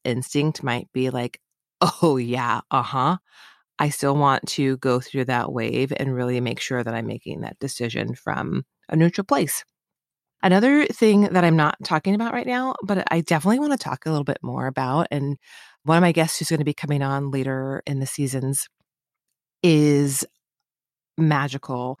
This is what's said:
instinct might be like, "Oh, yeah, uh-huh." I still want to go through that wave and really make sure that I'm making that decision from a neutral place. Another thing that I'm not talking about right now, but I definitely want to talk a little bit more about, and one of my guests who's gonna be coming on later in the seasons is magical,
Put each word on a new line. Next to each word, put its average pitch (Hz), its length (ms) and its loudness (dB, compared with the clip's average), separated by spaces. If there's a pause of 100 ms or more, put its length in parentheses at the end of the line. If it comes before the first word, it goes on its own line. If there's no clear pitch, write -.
instinct 143 600 -2
might 123 280 -4
be 127 180 -2
like, 123 300 -6 (400)
"Oh, 156 360 2
yeah, 120 540 0
uh-huh." 139 480 0 (600)
I 147 120 0
still 139 260 0
want 143 320 2
to 135 300 0
go 127 220 0
through 127 260 -4
that 123 260 -2
wave 123 440 -2
and 135 180 -2
really 123 260 -2
make 123 200 -4
sure 127 220 -4
that 117 120 -6
I'm 113 120 -6
making - 360 -10
that - 180 -12
decision 120 540 -6
from - 500 -6 (240)
a - 80 -2
neutral 175 300 2
place. - 380 -2 (800)
Another 240 440 6
thing 208 360 4
that 185 220 2
I'm 165 120 6
not 151 280 2
talking 175 300 0
about 233 180 -2
right 247 140 -4
now, 254 360 -2
but 196 280 -2
I 170 100 2
definitely 170 400 2
want 294 120 0
to 269 60 0
talk - 280 -8
a 160 40 -2
little 147 140 0
bit 135 180 -4
more 123 240 -4
about, 131 440 0
and 139 280 -4 (460)
one 160 140 6
of 175 40 6
my 175 100 6
guests 160 260 0
who's - 120 -4
gonna 151 140 0
be 143 100 -2
coming 143 280 -2
on 139 280 -2
later 135 560 -4
in 135 140 -2
the 135 60 -4
seasons 135 640 -4 (920)
is 147 640 4 (920)
magical, 139 800 -2